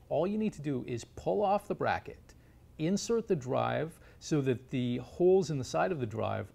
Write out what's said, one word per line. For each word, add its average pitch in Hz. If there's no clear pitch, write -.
all 151
you 208
need 214
to -
do 139
is 120
pull -
off 202
the 185
bracket, -
insert 202
the 190
drive 123
so 156
that 131
the 123
holes 180
in 147
the 127
side 165
of 151
the 120
drive 104